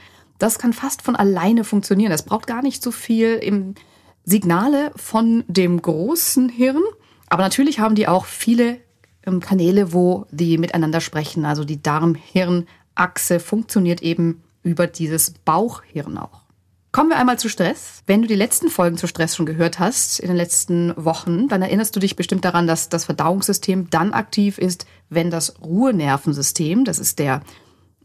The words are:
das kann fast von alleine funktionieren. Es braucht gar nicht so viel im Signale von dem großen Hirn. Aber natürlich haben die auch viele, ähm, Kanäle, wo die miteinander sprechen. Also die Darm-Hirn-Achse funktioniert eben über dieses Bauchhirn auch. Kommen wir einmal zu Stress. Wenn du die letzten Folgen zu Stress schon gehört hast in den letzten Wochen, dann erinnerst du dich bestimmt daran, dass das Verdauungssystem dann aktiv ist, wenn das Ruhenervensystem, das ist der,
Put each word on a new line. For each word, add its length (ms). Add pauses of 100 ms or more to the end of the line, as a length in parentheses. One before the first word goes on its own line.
(380)
das 220
kann 140
fast 280
von 140
alleine 480
funktionieren. 480
Es 120
braucht 220
gar 160
nicht 220
so 80
viel 440
im 400 (500)
Signale 720
von 520
dem 340
großen 680
Hirn. 320 (480)
Aber 140
natürlich 360
haben 160
die 120
auch 180
viele, 540 (460)
ähm, 140
Kanäle, 540
wo 380
die 260
miteinander 440
sprechen. 440
Also 180
die 180
Darm-Hirn-Achse 1600
funktioniert 640
eben 420 (200)
über 240
dieses 440 (140)
Bauchhirn 720
auch. 240 (500)
Kommen 180
wir 80
einmal 200
zu 120
Stress. 580
Wenn 140
du 60
die 80
letzten 340
Folgen 280
zu 100
Stress 280
schon 100
gehört 340
hast 400
in 100
den 80
letzten 580
Wochen, 540
dann 120
erinnerst 340
du 40
dich 160
bestimmt 300
daran, 220
dass 200
das 180
Verdauungssystem 840
dann 240
aktiv 440
ist, 280 (240)
wenn 200
das 320
Ruhenervensystem, 1200
das 140
ist 200
der, 220 (640)